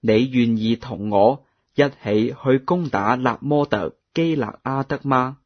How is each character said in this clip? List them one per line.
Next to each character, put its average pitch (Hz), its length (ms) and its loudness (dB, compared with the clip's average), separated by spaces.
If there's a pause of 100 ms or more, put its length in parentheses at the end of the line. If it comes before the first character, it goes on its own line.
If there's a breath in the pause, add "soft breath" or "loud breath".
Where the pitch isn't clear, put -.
「你 113 280 2
願 117 280 2
意 110 200 0
同 104 340 -10
我 104 340 4 (300)
一 143 80 2
起 120 600 0
去 135 160 2
攻 175 300 -2
打 107 280 0
辣 127 240 -2
摩 143 260 0
特 98 300 -4 (160)
基 165 220 0
勒 120 280 -6
阿 135 200 -4
得 135 220 -6
嗎？」 135 420 0